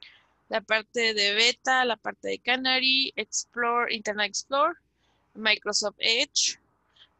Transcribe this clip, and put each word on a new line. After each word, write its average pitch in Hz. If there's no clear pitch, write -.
la 220
parte 220
de 202
beta, 254
la 226
parte 202
de 196
Canary, 262
Explore, 233
Internet 208
Explorer, 285
Microsoft 208
Edge, -